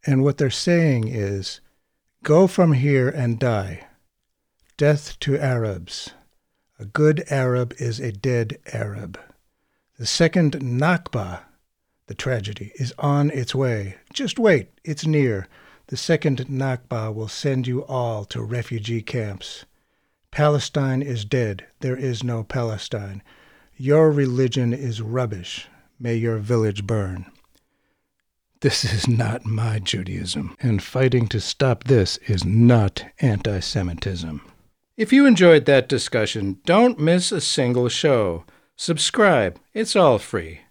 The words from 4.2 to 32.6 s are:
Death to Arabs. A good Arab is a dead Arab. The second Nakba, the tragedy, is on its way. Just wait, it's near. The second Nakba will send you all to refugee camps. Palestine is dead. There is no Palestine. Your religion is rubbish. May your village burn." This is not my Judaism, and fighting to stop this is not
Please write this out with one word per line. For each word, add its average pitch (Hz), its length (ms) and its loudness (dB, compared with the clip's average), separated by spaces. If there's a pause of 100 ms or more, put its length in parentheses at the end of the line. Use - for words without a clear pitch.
Death 147 420 0
to 139 180 0
Arabs. 113 760 -4 (680)
A 107 60 -12
good 151 440 2
Arab 127 480 0
is 117 220 -6
a 123 120 -6
dead 113 460 -2 (160)
Arab. 107 460 -8 (800)
The 117 60 -8
second 165 480 2
Nakba, 127 880 -2 (640)
the - 100 -12
tragedy, 107 600 -6
is 123 220 -6
on 143 340 2
its 131 220 -6
way. 113 420 -2 (180)
Just 262 260 -6
wait, 180 300 4 (140)
it's 151 220 -8
near. 131 420 0 (400)
The 131 100 -10
second 147 500 0
Nakba 127 680 -6
will 110 140 -8
send 131 400 -2
you 127 180 -4
all 117 400 -4
to 120 160 -10
refugee 113 600 -6
camps. 107 640 -8 (680)
Palestine 139 680 0
is 117 240 -4
dead. 107 400 -2 (140)
There 127 180 -4
is 127 260 -4
no 120 200 -4
Palestine. 104 800 -6 (520)
Your 151 360 4
religion 127 640 0
is 120 280 -6
rubbish. 110 680 -6 (320)
May 120 160 -2
your 113 220 -2
village 107 480 0
burn." 95 400 -4 (1400)
This - 220 0
is - 240 -2
not 110 380 0
my 110 340 -2
Judaism, 92 800 -6
and 107 220 0
fighting 127 460 0
to 107 120 -2
stop - 460 -2
this 117 320 4 (100)
is 95 160 0
not 113 640 4 (140)